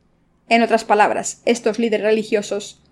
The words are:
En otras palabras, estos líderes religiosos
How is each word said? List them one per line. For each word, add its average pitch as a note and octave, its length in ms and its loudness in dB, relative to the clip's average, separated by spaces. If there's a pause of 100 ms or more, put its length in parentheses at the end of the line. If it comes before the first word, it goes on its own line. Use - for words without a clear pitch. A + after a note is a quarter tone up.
(480)
En A#3 140 4
otras A3 240 2
palabras, G3+ 600 0
estos A#3 320 0
líderes G#3+ 280 -2
religiosos G#3 760 -4 (100)